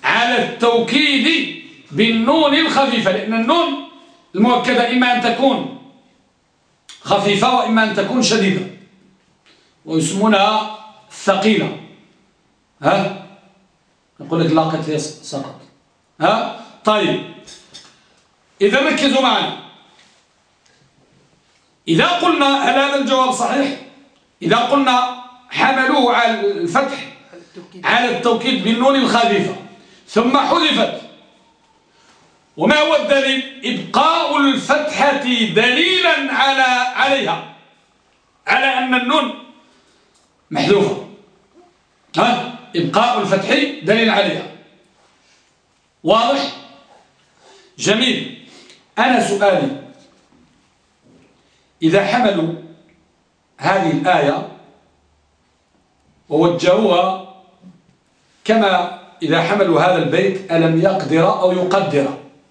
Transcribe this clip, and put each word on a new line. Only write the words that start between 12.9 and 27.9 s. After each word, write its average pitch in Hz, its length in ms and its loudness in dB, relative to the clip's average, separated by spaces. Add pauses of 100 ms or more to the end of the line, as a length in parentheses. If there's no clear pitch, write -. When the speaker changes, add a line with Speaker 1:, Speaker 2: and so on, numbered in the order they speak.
Speaker 1:
نقول 165 260 -2
لك: 151 60 0
"لاقت 160 380 0
لي 147 100 -2
سقط". - 640 -12 (600)
ها؟ 208 400 -2 (240)
طيب، - 480 -2 (1300)
إذا 262 280 2
ركزوا 269 320 0
معنا. 196 360 -2 (2250)
إذا 170 200 2
قلنا: 285 560 2
"هل 247 160 2
هذا 277 160 0
الجواب 254 360 0
صحيح؟" - 500 -4 (600)
إذا 180 160 2
قلنا: 254 640 0 (260)
"حملوه 269 680 2
على 220 360 0
الفتح، 170 480 -2 (320)
Speaker 2:
على 175 100 -20
التوكيد. - 440 -18
Speaker 1:
على 247 320 0